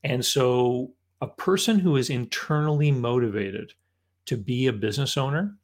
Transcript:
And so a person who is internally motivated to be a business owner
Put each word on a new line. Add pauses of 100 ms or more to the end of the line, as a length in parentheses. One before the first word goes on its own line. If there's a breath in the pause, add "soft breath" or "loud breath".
And
so (280)
a
person
who
is
internally
motivated (540)
to
be
a
business
owner